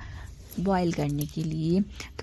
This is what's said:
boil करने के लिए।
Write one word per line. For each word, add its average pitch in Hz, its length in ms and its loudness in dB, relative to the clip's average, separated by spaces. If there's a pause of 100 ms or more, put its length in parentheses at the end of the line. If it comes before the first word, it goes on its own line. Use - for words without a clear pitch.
(600)
boil 180 340 4
करने 143 320 0
के 160 180 -4
लिए। 160 380 4 (420)